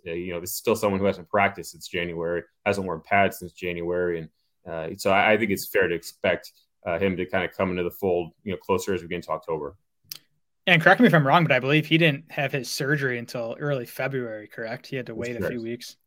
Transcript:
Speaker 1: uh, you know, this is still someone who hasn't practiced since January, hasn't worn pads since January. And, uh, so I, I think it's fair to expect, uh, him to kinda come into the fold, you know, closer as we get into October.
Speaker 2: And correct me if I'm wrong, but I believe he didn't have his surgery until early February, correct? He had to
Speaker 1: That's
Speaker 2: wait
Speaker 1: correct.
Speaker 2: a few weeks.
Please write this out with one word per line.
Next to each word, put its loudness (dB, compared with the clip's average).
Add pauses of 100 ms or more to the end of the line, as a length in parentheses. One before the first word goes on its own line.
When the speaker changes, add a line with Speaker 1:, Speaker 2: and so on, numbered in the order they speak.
Speaker 1:
uh, -6
you -6
know, -6
this -10
is -8
still 0
someone 0
who 2
hasn't -2
practiced 0
since -18
January, -4 (220)
hasn't 0
worn -6
pads 2
since -14
January. -4
And, -12 (380)
uh, -8
so 0
I, 6
I 6
think 0
it's -2
fair 2
to -2
expect, -4 (300)
uh, -2
him 0
to -4
kinda -2
come -2
into -2
the -4
fold, -2 (120)
you -8
know, -4
closer -2
as -4
we -14
get -6
into -10
October. -6 (920)
Speaker 2:
And 4
correct 8
me 10
if 6
I'm 6
wrong, 6
but 4
I 4
believe 2
he 4
didn't 2
have -4
his -4
surgery -2
until -8
early -2
February, -6
correct? -10
He -10
had -8
to -10
Speaker 1:
That's -10
Speaker 2:
wait -6
Speaker 1:
correct. -2
Speaker 2:
a -2
few -6
weeks. -10